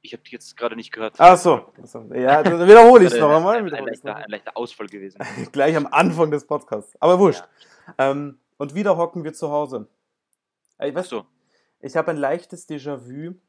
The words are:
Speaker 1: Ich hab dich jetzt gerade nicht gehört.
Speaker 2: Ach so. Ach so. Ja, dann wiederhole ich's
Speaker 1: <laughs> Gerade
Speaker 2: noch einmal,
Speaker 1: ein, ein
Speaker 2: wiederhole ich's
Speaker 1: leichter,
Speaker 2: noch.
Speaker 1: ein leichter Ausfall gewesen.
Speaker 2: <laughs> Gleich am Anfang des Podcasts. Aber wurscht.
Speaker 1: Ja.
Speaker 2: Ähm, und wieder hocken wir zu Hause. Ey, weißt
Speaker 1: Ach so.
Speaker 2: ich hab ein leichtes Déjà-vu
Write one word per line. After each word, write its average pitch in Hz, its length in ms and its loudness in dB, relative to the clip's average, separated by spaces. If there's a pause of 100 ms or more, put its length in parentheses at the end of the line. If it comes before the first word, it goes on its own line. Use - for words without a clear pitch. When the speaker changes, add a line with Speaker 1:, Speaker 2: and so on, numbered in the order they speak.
Speaker 1:
Ich - 80 -20
hab 113 100 -20
dich - 100 -20
jetzt - 240 -20
gerade 117 180 -8
nicht 113 160 -18
gehört. 110 260 -12
Speaker 2:
Ach 175 200 6
so. 170 340 -4 (100)
Ach 123 60 -20
so. - 120 -20 (140)
Ja, 135 300 0
dann 175 240 -2
wiederhole 233 380 10
ich's 143 80 0
Speaker 1:
<laughs> - 20 -4
Gerade 147 160 2
Speaker 2:
noch 156 60 4
einmal, 190 180 0
Speaker 1:
ein, 233 60 -4
ein 202 60 -8
Speaker 2:
wiederhole 135 260 -10
ich's - 100 -18
Speaker 1:
leichter, 107 160 -12
Speaker 2:
noch. 110 60 -16
Speaker 1:
ein 104 60 -16
leichter - 260 -14
Ausfall 117 300 -12
gewesen. 98 320 -20 (160)
Speaker 2:
<laughs> 120 180 -14
Gleich 147 240 0
am 143 120 -4
Anfang 160 400 0
des 147 160 -8
Podcasts. - 560 -12
Aber 180 180 2
wurscht. 185 260 0 (520)
Speaker 1:
Ja. 135 140 -2
Speaker 2:
Ähm, 143 260 -10 (200)
und 143 180 -12
wieder 196 220 -2
hocken 170 260 -8
wir 156 80 -12
zu 156 180 -12
Hause. 135 380 -8 (920)
Ey, 139 160 -10
weißt 175 200 -10
Speaker 1:
Ach 107 80 -12
so. - 40 -20 (540)
Speaker 2:
ich 135 160 -16
hab 160 140 -4
ein 156 80 -8
leichtes 165 500 -10
Déjà-vu 143 680 -16 (140)